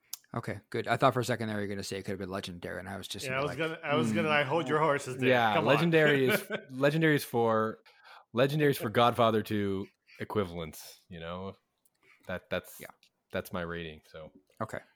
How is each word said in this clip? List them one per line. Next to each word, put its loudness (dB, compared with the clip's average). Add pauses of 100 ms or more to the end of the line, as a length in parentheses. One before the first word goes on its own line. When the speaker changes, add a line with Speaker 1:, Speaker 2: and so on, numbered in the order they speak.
(340)
Speaker 1:
Okay, -6 (120)
good. -6
I 2
thought 4
for 0
a -2
second -2
there -4
you -4
were -4
gonna -6
say -8
it -10
could -6
have -6
been -8
legendary, -8
and -12
I -8
was -12
just -10
Speaker 2:
Yeah, -6
Speaker 1:
gonna -2
Speaker 2:
I -2
Speaker 1:
be -2
Speaker 2:
was -8
Speaker 1:
like, -4 (140)
Speaker 2:
gonna, -4
I 2
was 2
gonna, 0
Speaker 3:
Mm. 0
Speaker 2:
like, 2
hold 0
your 2
horses 0
there. 2
Speaker 3:
Yeah, 4
Speaker 2:
Come 2
on. 4
Speaker 3:
Legendary 4
is, 2 (160)
Speaker 2:
<laughs> -18
Speaker 3:
Legendary 4
is -2
for, 2 (540)
Legendary 4
is 0
for -2
Godfather 4
Two -2 (340)
equivalents, -6
you -14
know? -10 (760)
That, -8
that's, -6
Speaker 1:
Yeah. -14 (460)
Speaker 3:
that's -8
my -6
rating, -8 (100)
so. -16 (320)
Speaker 1:
Okay. -8 (180)